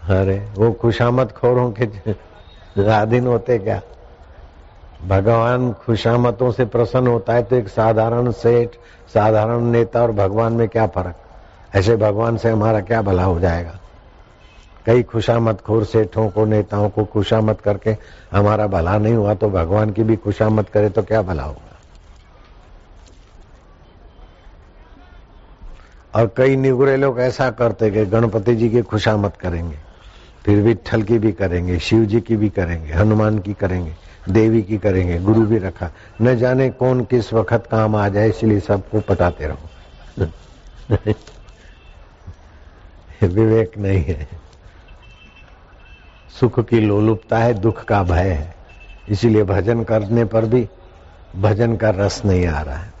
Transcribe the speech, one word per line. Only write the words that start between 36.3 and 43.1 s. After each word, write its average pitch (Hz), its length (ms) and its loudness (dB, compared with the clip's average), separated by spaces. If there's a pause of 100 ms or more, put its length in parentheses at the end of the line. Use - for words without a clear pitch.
जाने 127 360 0
कौन 127 320 0
किस 117 280 -2
वक्त 113 340 0
काम 110 300 0
आ 101 120 0
जाए, 104 200 0
इसलिए 107 320 0
सबको 104 400 -2
पटाते 87 460 -2
रहो। 71 120 -8 (3750)